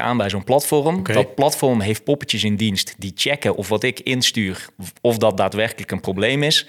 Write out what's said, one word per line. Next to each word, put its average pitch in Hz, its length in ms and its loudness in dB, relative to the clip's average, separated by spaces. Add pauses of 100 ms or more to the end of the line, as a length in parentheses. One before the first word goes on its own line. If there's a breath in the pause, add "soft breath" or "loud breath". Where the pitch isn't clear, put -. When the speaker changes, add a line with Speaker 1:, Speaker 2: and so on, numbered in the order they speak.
Speaker 1:
aan 123 140 0
bij 101 140 0
zo'n 98 140 -4
platform. 147 540 2
Speaker 2:
Oké. 107 140 -4
Speaker 1:
Dat - 220 2
platform 135 460 2
heeft 107 240 -2
poppetjes 127 400 -2
in 104 120 2
dienst 101 420 -2
die 95 160 -10
checken 135 420 0
of 98 120 -6
wat 107 140 0
ik 127 180 -2
instuur, 113 640 -2 (340)
of 117 180 2
dat 107 180 4
daadwerkelijk 101 540 -2
een 95 100 -4
probleem 110 420 0
is. 156 260 2